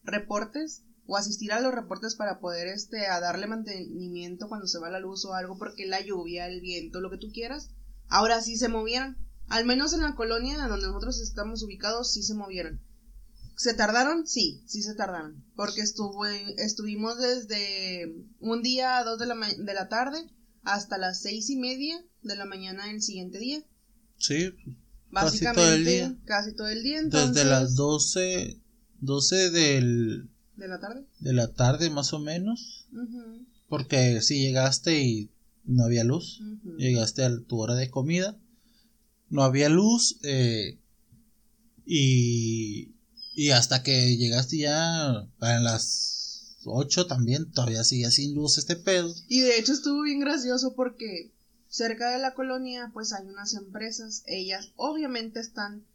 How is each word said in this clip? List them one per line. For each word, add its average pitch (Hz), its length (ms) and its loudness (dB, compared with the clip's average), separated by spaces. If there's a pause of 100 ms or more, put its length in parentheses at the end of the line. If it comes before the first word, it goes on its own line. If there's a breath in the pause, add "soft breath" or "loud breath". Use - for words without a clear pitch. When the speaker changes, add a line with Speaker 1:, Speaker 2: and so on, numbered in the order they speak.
Speaker 1:
reportes 214 800 -6 (220)
o 196 120 -2
asistir 202 340 -4
a 220 80 2
los 254 140 2
reportes 226 420 -6
para 202 240 -4
poder, 175 280 -6
este, 208 400 -6
a 180 120 0
darle 180 280 -2
mantenimiento 180 1000 -8
cuando 208 200 -8
se 175 120 -4
va 165 100 -8
la 190 100 -6
luz 190 260 -8
o 190 80 -8
algo, 185 240 -6
porque 190 280 -10
la 190 160 -4
lluvia, 175 460 -6
el 180 140 -10
viento, 175 400 -8
lo 185 100 -8
que 190 60 -10
tú 214 160 -12
quieras, 233 380 -10 (360)
ahora 220 340 4
sí 226 140 -6
se 226 140 0
movieron. 240 480 -4 (300)
Al 226 180 0
menos 269 280 2
en 320 80 0
la - 140 0
colonia 247 520 -2
donde 196 200 -2
nosotros 226 320 -4
estamos 220 440 -6
ubicados, 214 500 -4
sí 214 100 -4
se 214 120 -2
movieron. 185 440 -6 (760)
¿Se 233 160 2
tardaron? 247 520 4
Sí, 202 400 -2
sí 208 160 -6
se 214 140 -6
tardaron, 170 480 -6 (120)
porque 208 260 -4
estuvo 208 440 -4
en, 202 320 -6
estuvimos 214 640 -4
desde 196 960 -4 (240)
un 226 240 -2
día 254 340 2
a 247 60 2
dos 226 160 -4
de 240 60 -2
la 240 100 -2
ma-, 214 180 -6
de 202 200 -6
la 190 160 -4
tarde 277 360 -2 (380)
hasta 202 340 -2
las 185 240 -4
seis 214 280 -6
y 269 80 -2
media 277 460 -4 (180)
de 202 160 -8
la 202 80 -10
mañana 190 420 -10
del 214 140 -8
siguiente 185 380 -8
día. 285 220 -6 (560)
Speaker 2:
Sí, 170 360 0 (580)
Speaker 1:
Básicamente, 180 420 2
Speaker 2:
casi - 0 - (120)
todo 160 80 8
el 160 120 4
día. 247 400 2
Speaker 1:
casi 214 300 -2
todo 214 140 -6
el 226 140 -6
día, 285 200 -2
Speaker 2:
Desde 320 40 -2 (120)
Speaker 1:
entonces 135 260 4
Speaker 2:
las 131 300 6
doce, 165 840 0 (400)
doce 143 500 2
del 127 800 4 (260)
Speaker 1:
¿De 190 120 -12
la 185 120 -8
tarde? 233 260 -10 (140)
Speaker 2:
de 131 140 0
la 117 200 2
tarde, 147 360 4
más 143 240 -2
o 156 60 -4
menos. 180 760 -4
Speaker 1:
Ujú. 233 520 -12 (220)
Speaker 2:
Porque 127 540 4
sí 143 180 2
llegaste 135 640 4
y 110 280 0 (340)
no 127 180 6
había 117 220 4
luz. 156 360 0
Speaker 1:
Ujú. 208 360 -12
Speaker 2:
Llegaste 123 460 2
a 120 220 2
tu 113 140 -2
hora 113 160 0
de 127 140 0
comida. 175 500 -2 (880 soft breath)
No 143 140 4
había 135 240 6
luz, 214 560 8
eh, 120 560 2 (1040)
y, 117 1120 4 (400)
y 147 140 4
hasta 127 340 4
que 127 320 4
llegaste 120 420 2
ya 156 520 0
a 117 500 0
las - 1080 -2
ocho 135 420 2
también, 127 440 2
todavía 113 320 0
seguía 123 280 2
sin 147 240 2
luz 147 220 2
este 170 180 0
pedo. 175 380 2 (140)
Speaker 1:
Y 254 140 2
de 240 180 6
hecho 269 140 2
estuvo 294 300 0
bien 285 160 0
gracioso 254 560 0
porque 233 580 -6 (340)
cerca 233 440 -2
de 254 80 -2
la 262 160 -2
colonia, 254 580 -6
pues, 220 180 -6
hay 196 140 -8
unas 202 300 -8
empresas. 214 720 -10
Ellas 190 480 -6
obviamente 247 640 -4
están 208 440 -8 (120)